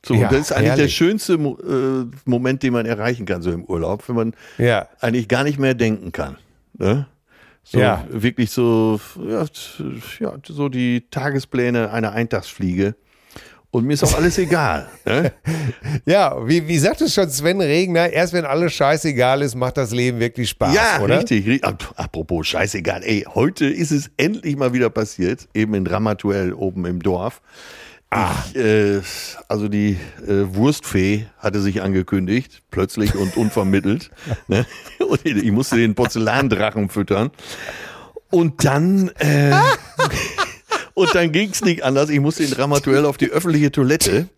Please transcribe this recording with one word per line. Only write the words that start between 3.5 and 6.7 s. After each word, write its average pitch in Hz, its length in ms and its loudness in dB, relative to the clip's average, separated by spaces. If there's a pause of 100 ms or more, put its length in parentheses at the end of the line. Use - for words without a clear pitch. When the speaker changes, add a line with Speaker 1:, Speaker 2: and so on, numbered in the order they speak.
Speaker 1:
im 85 120 -6
Urlaub, 87 440 -4
wenn 123 80 -2
man 113 180 -2 (240)
Speaker 2:
Ja. 117 300 2 (120)
Speaker 1:
eigentlich 117 280 0
gar 123 160 2
nicht 143 160 -2
mehr 131 140 2
denken 110 360 -2
kann. 71 260 -8 (400)